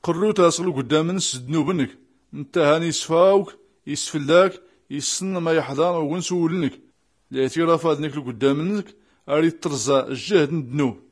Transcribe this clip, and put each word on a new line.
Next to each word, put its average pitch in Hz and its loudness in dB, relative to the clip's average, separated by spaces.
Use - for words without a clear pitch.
قرو 175 0
تاسغل 175 2
قدام 147 0
نس 180 -4
ذنوبنك. 147 -4
انت 143 -6
هاني 160 4
يصفاوك، 175 2
يسفلاك، 160 2
يسن 185 -6
ما 165 0
يحضان 156 0
وغنس 165 -4
ولنك. 170 -2
لا 131 -2
اعتراف 165 2
هاد 151 0
نك 147 -6
لقدام 139 -2
نك، 202 -6
اري 156 2
ترزا 135 -2
الجهد 147 0
الذنوب. 135 -2